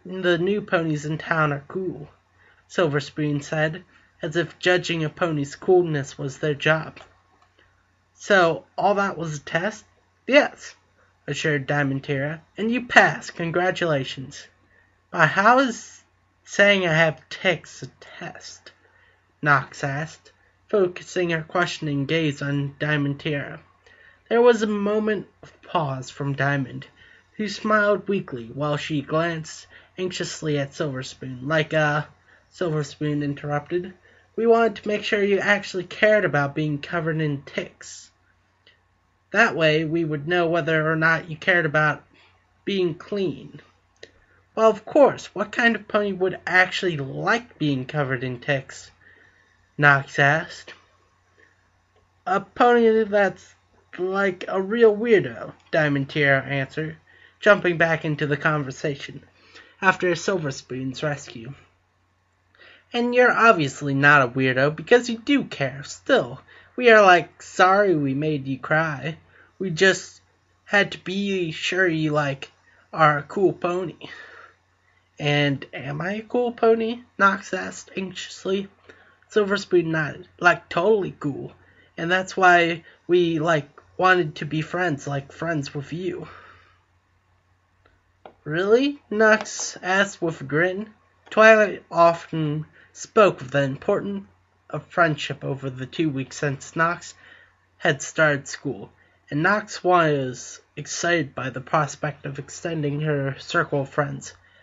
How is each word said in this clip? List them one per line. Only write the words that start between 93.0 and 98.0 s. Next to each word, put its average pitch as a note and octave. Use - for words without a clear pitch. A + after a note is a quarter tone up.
of B2+
the C#3+
importance G3
of D#3
friendship D3+
over C3+
the B2+
two D#3+
weeks C3
since C#3
Nox E3
had D#3